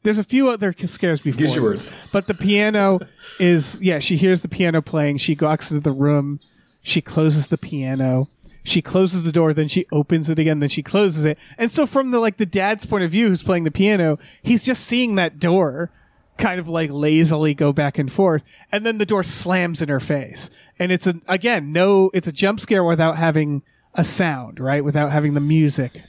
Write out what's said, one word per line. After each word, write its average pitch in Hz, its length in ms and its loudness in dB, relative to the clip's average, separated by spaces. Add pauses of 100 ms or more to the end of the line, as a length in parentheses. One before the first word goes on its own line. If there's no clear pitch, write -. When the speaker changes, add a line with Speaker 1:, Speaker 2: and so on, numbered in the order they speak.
Speaker 1:
There's 214 160 2
a 208 60 -2
few 262 240 2
other 208 280 0
c-, - 100 -8
scares 165 340 -2
before 127 220 -4
Speaker 2:
Use 147 140 2
your 117 160 2
Speaker 1:
this, - 200 -6
Speaker 2:
words. - 200 -20
Speaker 1:
but 196 140 0
the 208 80 -4
piano 202 680 2 (380)
is. 175 440 2
Yeah, 180 160 2
she 160 180 -2
hears 185 240 4
the - 80 -10
piano 165 340 0
playing. 147 360 -2
She 160 200 -2
walks 156 320 -2
into 147 120 -2
the 147 100 0
room. 143 480 0 (420)
She - 180 -2
closes 156 480 0
the 160 100 -2
piano. 131 680 -2 (340)
She - 200 -2
closes 185 400 0
the 165 80 -2
door, 156 240 2
then 151 140 0
she 180 240 -2
opens 151 360 0
it 160 120 0
again, 156 180 2
then 147 100 0
she 151 140 -6
closes 175 420 0
it. 151 140 0 (180)
And 233 140 -2
so 302 160 0
from 262 240 -2
the, 247 80 0
like, 226 200 0
the 220 80 0
dad's 202 380 -2
point 196 200 -2
of 165 80 -2
view 220 160 2
who's 180 160 0
playing 175 180 0
the 156 80 -2
piano, 180 480 2 (240)
he's 233 220 0
just 254 200 -4
seeing 240 300 0
that 170 240 -2
door 170 540 0 (440)
kind 180 220 -2
of, 170 80 -8
like, 160 240 -2
lazily 151 640 2
go 143 180 2
back 143 240 0
and 135 140 -2
forth. 175 320 2 (300)
And 208 120 -4
then 226 140 -2
the 208 80 0
door 196 160 0
slams 175 580 -2
in 156 80 -2
her 139 120 0
face. 135 500 -6 (300)
And 180 100 0
it's, 185 160 0
a, 180 80 2 (140)
again, 185 420 -2
no, 190 420 4
it's 180 140 -2
a 165 60 -4
jump 196 260 0
scare 196 240 0
without 160 340 2
having 151 460 0 (320)
a 170 100 0
sound, 143 540 -4
right? 135 240 0
Without 147 300 0
having 147 220 2
the 147 60 0
music 147 680 0